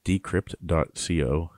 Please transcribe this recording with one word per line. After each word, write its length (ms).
decrypt 520
dot 300
co. 640